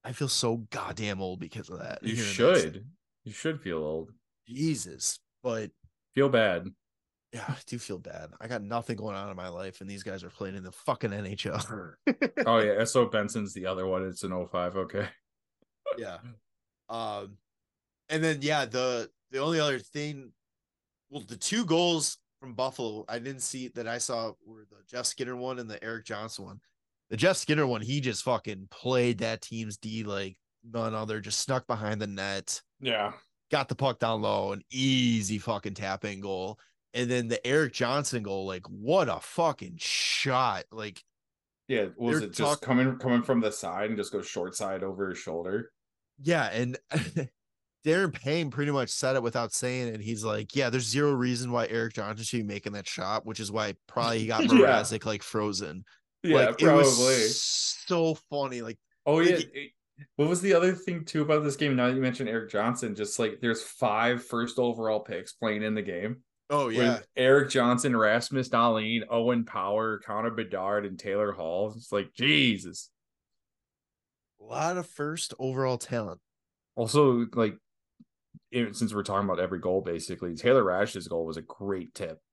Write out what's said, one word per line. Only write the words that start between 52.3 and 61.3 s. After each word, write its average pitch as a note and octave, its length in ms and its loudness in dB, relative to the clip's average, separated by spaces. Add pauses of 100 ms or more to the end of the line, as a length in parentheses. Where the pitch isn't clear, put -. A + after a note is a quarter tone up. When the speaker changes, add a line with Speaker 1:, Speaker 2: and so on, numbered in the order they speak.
Speaker 1:
be A2 60 0
making G#2 300 -6
that G2+ 140 -10
shot," G#2 380 -4
which A2 140 -8
is G#2 120 -6
why G#2 240 -2 (120)
probably A#2 320 0
he A2 80 -2
got A2+ 160 2
Speaker 2:
<laughs> - 20 4
Yeah. - 40 4
Speaker 1:
Mrazek, A#2+ 560 8
like, G#2+ 160 -2
frozen. G2+ 640 -4 (380)
Speaker 2:
Yeah, D3+ 240 6
Speaker 1:
Like, A#2+ 140 0
it D#3+ 100 10
was C#3 240 10
Speaker 2:
probably. B2 320 6
Speaker 1:
so - 880 0 (160)
funny. C3 320 -2
Like, A2+ 160 -10 (260)
Speaker 2:
Oh, D3+ 120 4
Speaker 1:
like, F3 120 6
Speaker 2:
yeah. F3+ 60 6 (180)
It, D3 180 -12 (440)
what D3 120 4
was F3 140 2
the F#3+ 140 4
other F3+ 180 6
thing, F3 320 -4
too, D#3 160 0
about D3+ 220 4